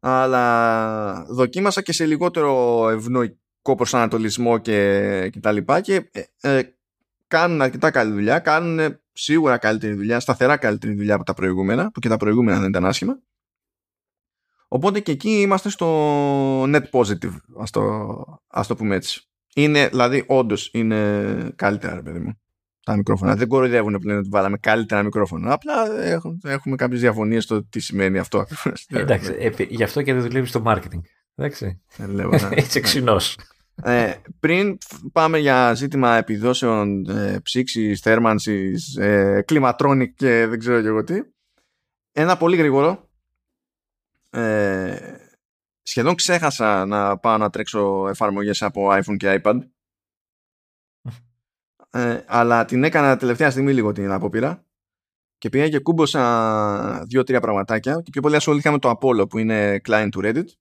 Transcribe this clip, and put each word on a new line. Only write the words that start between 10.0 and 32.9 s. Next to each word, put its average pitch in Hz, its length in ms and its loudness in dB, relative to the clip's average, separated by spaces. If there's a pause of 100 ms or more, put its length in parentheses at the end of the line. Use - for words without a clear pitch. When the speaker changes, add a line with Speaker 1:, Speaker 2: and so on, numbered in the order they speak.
Speaker 1:
σταθερά 131 360 2
καλύτερη 107 380 -2
δουλειά 104 200 0
από 92 100 -2
τα 95 100 -4
προηγούμενα, 95 560 0
που - 100 -14
και 120 80 -2
τα 110 80 2
προηγούμενα 107 440 2
δεν 95 80 0
ήταν 92 180 0
άσχημα. 247 320 -2 (1500)
Οπότε 190 320 0
και 175 120 -4
εκεί 208 280 0
είμαστε 196 280 0
στο 143 920 0
net 143 280 2
positive, 104 440 0 (240)
ας 107 120 -8
το, 107 120 0 (680)
ας 107 180 -4
το 113 100 -4
πούμε 107 180 -2
έτσι. - 340 -8 (260)
Είναι, 147 340 4
δηλαδή, 127 380 2
όντως 120 460 0
είναι 104 840 -2
καλύτερα, - 380 -2
ρε 90 80 -12
παιδί 82 160 -10
μου, 107 220 -8 (440)
τα 107 120 -2
μικρόφωνα. 104 400 0
Δεν 113 120 -2
κοροϊδεύουνε 117 500 2
πλέον 101 200 -2
ότι 98 100 -4
βάλαμε 101 300 0
καλύτερα 107 440 0
μικρόφωνα. 101 500 -2
Απλά 226 500 -2
έχουν, 170 420 -4
έχουμε 139 320 -4
κάποιες 123 240 -2
διαφωνίες 110 440 2
στο 104 200 -2
τι - 160 -10
σημαίνει 95 380 -2
αυτό. 101 260 -2 (440)
Speaker 2:
Εντάξει, 101 420 -2
Speaker 1:
Ναι. - 140 -6
Speaker 2:
επί-, 104 260 -2
γι' 113 120 -2
αυτό 143 200 -2
και 135 120 -2
δεν 127 80 0
δουλεύεις 120 260 -4
στο 117 180 -4
marketing. 95 340 -2 (340)
Εντάξει. 139 480 -8 (140)
Speaker 1:
Ε, 107 100 -12
λέω, 98 220 -4
ναι. - 80 4
Speaker 2:
<laughs> 98 200 0
Είσαι - 220 0
Speaker 1:
Ναι. - 20 0
Speaker 2:
ξινός. 117 580 0 (440)